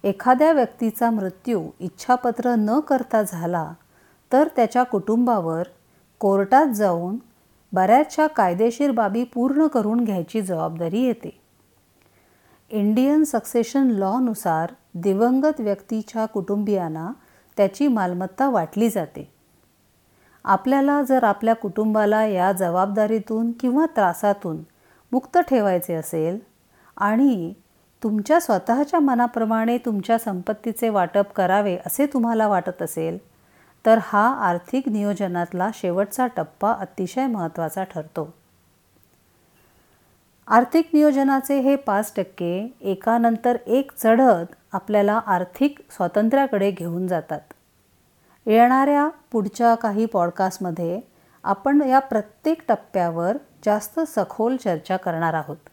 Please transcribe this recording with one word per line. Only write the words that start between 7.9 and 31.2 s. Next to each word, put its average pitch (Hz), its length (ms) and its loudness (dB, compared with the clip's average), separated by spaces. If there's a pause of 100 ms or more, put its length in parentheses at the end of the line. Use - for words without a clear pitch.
कायदेशीर 233 640 0
बाबी 226 320 0
पूर्ण 269 440 0
करून 233 360 0
घ्यायची 202 380 -4
जबाबदारी 165 580 -4
येते. 240 420 -4 (1300)
इंडियन 254 540 2
सक्सेशन 240 640 0
लॉनुसार 196 840 0 (260)
दिवंगत 240 640 2
व्यक्तीच्या 220 680 -4
कुटुंबियांना 196 840 -4 (460)
त्याची 202 300 2
मालमत्ता 190 640 0
वाटली 214 400 0
जाते. 160 440 -8 (1120)
आपल्याला 277 580 2
जर 262 220 2
आपल्या 220 320 2
कुटुंबाला 214 720 0
या 190 260 0
जबाबदारीतून 208 1000 0
किंवा 254 340 0
त्रासातून 202 720 -2 (540)
मुक्त 262 260 -2
ठेवायचे 202 560 0
असेल 165 460 -4 (580)
आणि 208 560 0 (500)
तुमच्या 214 360 2
स्वतःच्या 269 600 0
मनाप्रमाणे 233 800 0
तुमच्या 226 400 -2
संपत्तीचे 214 720 -4
वाटप 202 460 0